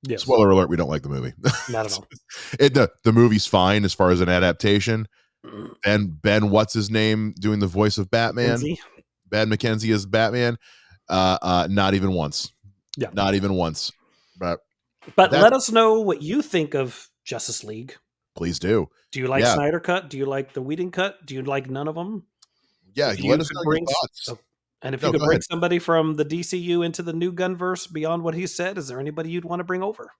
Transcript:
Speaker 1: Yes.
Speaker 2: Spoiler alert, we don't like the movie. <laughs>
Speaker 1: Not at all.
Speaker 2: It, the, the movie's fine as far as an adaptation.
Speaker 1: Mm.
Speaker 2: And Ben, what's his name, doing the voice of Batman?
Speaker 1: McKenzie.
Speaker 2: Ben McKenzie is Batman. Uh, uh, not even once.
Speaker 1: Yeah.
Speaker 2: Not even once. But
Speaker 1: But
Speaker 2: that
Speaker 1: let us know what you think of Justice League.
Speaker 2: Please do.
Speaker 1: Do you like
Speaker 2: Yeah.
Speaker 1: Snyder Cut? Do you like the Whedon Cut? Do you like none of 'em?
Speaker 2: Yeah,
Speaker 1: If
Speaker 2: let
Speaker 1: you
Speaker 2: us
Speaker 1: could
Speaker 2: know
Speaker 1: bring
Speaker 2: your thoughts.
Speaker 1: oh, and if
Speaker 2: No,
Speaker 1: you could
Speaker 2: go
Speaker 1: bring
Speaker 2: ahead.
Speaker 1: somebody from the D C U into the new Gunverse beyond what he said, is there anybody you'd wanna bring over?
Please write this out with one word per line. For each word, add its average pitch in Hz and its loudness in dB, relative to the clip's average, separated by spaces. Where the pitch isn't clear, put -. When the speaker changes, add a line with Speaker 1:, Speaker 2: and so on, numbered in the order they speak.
Speaker 1:
Yes. 117 -6
Speaker 2:
Spoiler 113 6
alert, 92 6
we 85 0
don't 80 0
like 73 -4
the 69 -10
movie. 64 -6
<laughs> - -8
Speaker 1:
Not 110 -4
at 101 -6
all. - -10
Speaker 2:
It, 139 6
the, 127 4
the 113 4
movie's 113 6
fine 101 4
as 92 -2
far 92 4
as 87 4
an 90 2
adaptation. 101 2
Speaker 1:
Mm. - -16
Speaker 2:
And 101 0
Ben, 107 4
what's 107 2
his 107 -2
name, 110 0
doing 104 0
the 101 2
voice 101 0
of 95 -4
Batman? 117 0
Speaker 1:
McKenzie. 151 -6
Speaker 2:
Ben 110 0
McKenzie 110 0
is 101 0
Batman. 113 0
Uh, 92 2
uh, 87 2
not 98 2
even 95 2
once. 76 -4
Speaker 1:
Yeah. 117 -6
Speaker 2:
Not 98 0
even 98 0
once. 82 -4
But 87 -6
Speaker 1:
But - 6
Speaker 2:
that 143 4
Speaker 1:
let 233 8
us 254 -2
know 220 4
what 185 0
you 196 -2
think 160 -2
of 131 -6
Justice - -10
League. 110 -14
Speaker 2:
Please 85 -4
do. 95 0
Speaker 1:
Do 139 -10
you 127 -4
like 135 2
Speaker 2:
Yeah. 120 4
Speaker 1:
Snyder 151 0
Cut? 175 -4
Do 135 -12
you 135 -4
like 135 -6
the 135 -8
Whedon 160 -6
Cut? 185 -6
Do 135 -14
you 131 -8
like 139 -6
none 135 -8
of 156 -8
'em? 190 -10
Speaker 2:
Yeah, 139 0
Speaker 1:
If 92 -6
Speaker 2:
let 95 -6
Speaker 1:
you 110 4
Speaker 2:
us 156 -2
Speaker 1:
could - -12
Speaker 2:
know 175 -6
Speaker 1:
bring 160 0
Speaker 2:
your 151 -4
thoughts. - -6
Speaker 1:
oh, 120 -14
and 135 -6
if 127 -8
Speaker 2:
No, 147 0
Speaker 1:
you - 0
could 151 2
Speaker 2:
go 151 0
Speaker 1:
bring 160 4
Speaker 2:
ahead. 165 -2
Speaker 1:
somebody 170 -2
from 160 0
the 151 0
D 156 -4
C 185 -6
U 175 -2
into 170 -4
the 170 -8
new 175 -4
Gunverse 180 -4
beyond 165 -4
what 165 -2
he 175 -6
said, 185 -6
is 143 -8
there 131 -10
anybody 151 -8
you'd 175 -6
wanna 175 -6
bring 180 -4
over? 220 -8